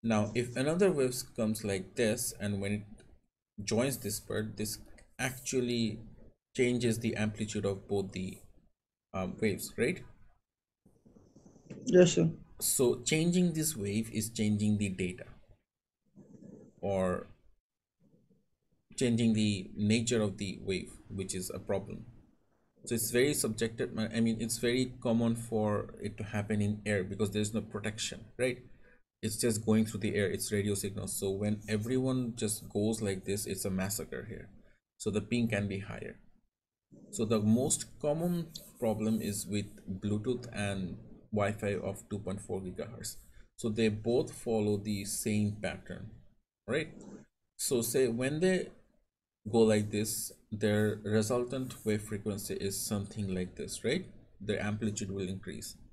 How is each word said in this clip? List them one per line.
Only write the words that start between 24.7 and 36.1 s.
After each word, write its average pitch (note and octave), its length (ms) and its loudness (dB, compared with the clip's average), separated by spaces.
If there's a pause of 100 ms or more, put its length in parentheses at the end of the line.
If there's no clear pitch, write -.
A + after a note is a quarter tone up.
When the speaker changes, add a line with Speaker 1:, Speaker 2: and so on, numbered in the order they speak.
Speaker 1:
common A#2 340 4
for G#2+ 640 0
it G#2+ 180 -6
to G#2+ 60 -6
happen G#2 380 0
in G#2 240 2
air G2+ 180 2
because G2+ 280 -2
there's G#2 200 0
no A2 80 0
protection, - 640 -6 (140)
right? B2+ 200 0 (600)
It's G#2+ 160 -2
just A2 300 2
going A2 180 6
through G#2+ 160 -4
the G#2 140 0
air, G2 160 4
it's - 200 -4
radio G2+ 240 2
signals. G2 440 -4
So G2 120 0
when G#2 380 0
everyone B2 680 0
just G#2 340 -4
goes G#2+ 320 2
like G2 220 -2
this, G2+ 220 -2
it's - 180 -6
a G2+ 60 0
massacre F#2 580 -4
here. - 200 -12 (480)
So - 140 -4
the G#2 100 0
ping A#2 280 0
can G2+ 200 0
be G2 120 -4
higher. - 380 -10 (920)